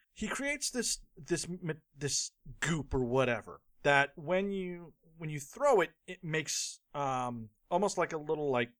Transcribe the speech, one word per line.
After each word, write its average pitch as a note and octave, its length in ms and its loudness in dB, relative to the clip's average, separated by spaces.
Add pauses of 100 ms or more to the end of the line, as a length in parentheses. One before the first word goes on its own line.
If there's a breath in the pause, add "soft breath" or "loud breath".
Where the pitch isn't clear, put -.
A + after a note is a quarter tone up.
(120 soft breath)
He G#3+ 160 -4
creates C#4+ 420 -2
this, - 280 -2 (180)
this, E3 300 -2
m-, E3 340 -6 (160)
this C#3 360 -4 (280)
goop D3+ 320 -2
or C3 120 2
whatever B2 580 0 (200)
that C#3+ 340 6
when F#3 340 0
you, F3+ 420 -6 (260)
when D#3+ 120 -6
you D3 100 -4
throw B3 400 4
it, D#3+ 100 2 (160)
it F3+ 160 -12
makes, - 580 -4 (140)
um, B2+ 540 -2 (220)
almost F#3+ 260 2
like E3 160 0
a D#3+ 60 -2
little, D3+ 320 0
like, B2 300 2